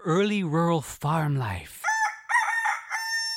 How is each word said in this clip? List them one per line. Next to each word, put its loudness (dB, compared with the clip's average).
early 2
rural 2
farm 0
life. -4